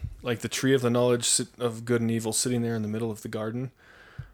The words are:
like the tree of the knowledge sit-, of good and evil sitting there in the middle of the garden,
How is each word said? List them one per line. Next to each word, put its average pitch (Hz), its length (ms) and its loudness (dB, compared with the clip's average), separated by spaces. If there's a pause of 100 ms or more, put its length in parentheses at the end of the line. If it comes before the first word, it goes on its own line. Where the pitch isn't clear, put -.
(220)
like 120 160 -2
the 113 100 -6
tree 135 240 2
of 131 80 6
the 120 80 2
knowledge 120 380 4
sit-, - 340 0
of 117 240 -4
good 117 160 2
and 113 100 2
evil 113 220 0
sitting 120 300 0
there 117 120 0
in 110 60 -2
the 104 80 -2
middle 113 220 -2
of 104 100 -8
the 113 80 -12
garden, 113 420 -6 (640)